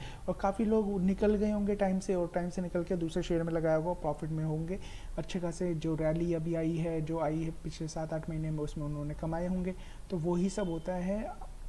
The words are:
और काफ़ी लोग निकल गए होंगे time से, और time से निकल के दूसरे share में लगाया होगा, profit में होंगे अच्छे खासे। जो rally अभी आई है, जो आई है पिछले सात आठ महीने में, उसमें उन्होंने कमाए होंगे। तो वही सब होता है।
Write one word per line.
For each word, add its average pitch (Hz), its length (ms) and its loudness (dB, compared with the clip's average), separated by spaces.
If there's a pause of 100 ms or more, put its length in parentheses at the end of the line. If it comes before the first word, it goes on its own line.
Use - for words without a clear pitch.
(280)
और 180 140 0
काफ़ी 202 240 2
लोग 208 360 4
निकल 196 340 4
गए 214 160 2
होंगे 208 240 2
time 190 240 4
से, 190 160 2
और 175 180 2
time - 160 0
से - 120 -2
निकल 175 220 0
के 185 120 0
दूसरे 165 280 0
share 165 200 2
में 165 100 0
लगाया 160 220 4
होगा, 165 180 2
profit 156 360 -2
में 156 140 0
होंगे 160 360 -2 (380)
अच्छे - 220 -2
खासे। 170 360 0
जो 160 200 0
rally 165 380 2
अभी 165 220 0
आई 160 200 2
है, 160 260 0
जो 160 180 -2
आई 156 240 2
है 160 80 -2 (120)
पिछले 160 240 -6
सात 160 260 -6
आठ 156 160 -4
महीने 160 220 -2
में, 156 80 -2
उसमें 151 260 -4
उन्होंने 147 280 -4
कमाए 165 340 -2
होंगे। 185 280 -2 (340)
तो 185 80 -2
वही 175 320 2
सब 196 200 0
होता 165 260 -2
है। 202 540 -2 (200)